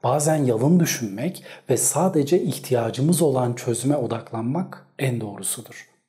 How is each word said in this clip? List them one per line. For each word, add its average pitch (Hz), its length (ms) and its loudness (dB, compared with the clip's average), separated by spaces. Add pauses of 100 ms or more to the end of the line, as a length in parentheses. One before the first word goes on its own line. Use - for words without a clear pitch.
Bazen 147 320 2
yalın 135 440 4
düşünmek 135 640 -2 (260)
ve 123 80 4
sadece 165 640 2
ihtiyacımız 135 800 0
olan 127 320 2
çözüme 123 420 0
odaklanmak 117 880 -4 (140)
en 123 220 -2
doğrusudur. - 720 -10 (160)